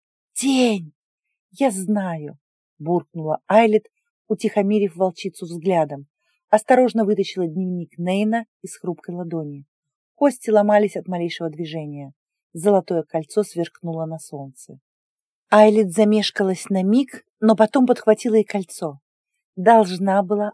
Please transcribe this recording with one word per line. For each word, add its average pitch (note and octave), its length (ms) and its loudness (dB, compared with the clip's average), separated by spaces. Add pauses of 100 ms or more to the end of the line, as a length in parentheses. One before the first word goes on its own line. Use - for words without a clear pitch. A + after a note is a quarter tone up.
(340)
"Тень!" A#3+ 580 0 (680)
"Я C4+ 120 2
знаю!" F#3 680 -4 (400)
буркнула D#3 680 -4
Айлет, G#3+ 400 4 (420)
утихомирив G3+ 680 -2
волчицу F#3 500 -4
взглядом. D#3+ 600 -2 (440)
Осторожно A3+ 540 2
вытащила F#3+ 420 -2
дневник F3 500 -6
Нейна G#3 480 -2 (180)
из - 140 -16
хрупкой F3 380 -10
ладони. D#3+ 500 -10 (500)
Кости - 360 -2
ломались G#3 460 2
от - 120 -10
малейшего E3+ 400 -6
движения. D3+ 640 -10 (400)
Золотое F3 500 0
кольцо D#3+ 400 -4
сверкнуло E3 640 -6
на D#3+ 120 -10
солнце. C#3 600 -18 (720)
Айлет G#3+ 420 6
замешкалась G#3 800 0
на F#3+ 120 0
миг, A#3 420 0 (160)
но A3 140 4
потом A#3 320 2
подхватила A3 480 2
и A3 80 4
кольцо. F3 560 -6 (560)
Должна G3 680 4
была G#3 320 -4